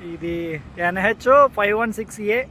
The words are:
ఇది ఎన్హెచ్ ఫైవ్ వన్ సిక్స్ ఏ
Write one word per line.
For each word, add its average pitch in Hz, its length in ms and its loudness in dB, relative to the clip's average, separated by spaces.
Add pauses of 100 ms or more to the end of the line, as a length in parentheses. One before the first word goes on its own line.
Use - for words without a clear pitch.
(140)
ఇది 170 220 -6 (520)
ఎన్హెచ్ 196 420 0 (260)
ఫైవ్ 208 240 0
వన్ 226 180 -2
సిక్స్ 214 220 -12 (160)
ఏ 247 40 0 (120)